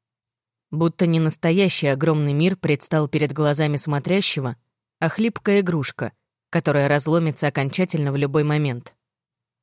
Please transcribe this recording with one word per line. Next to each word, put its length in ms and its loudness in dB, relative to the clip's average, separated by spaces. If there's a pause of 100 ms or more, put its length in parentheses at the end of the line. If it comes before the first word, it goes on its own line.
(720)
Будто 340 0
не 140 2
настоящий 680 0
огромный 460 2
мир 220 2
предстал 520 0
перед 240 0
глазами 460 0
смотрящего, 760 -2 (440)
а 100 0
хлипкая 500 0
игрушка, 540 -2 (360)
которая 380 2
разломится 600 0
окончательно 640 -2
в 60 -2
любой 260 0
момент. 520 -2 (680)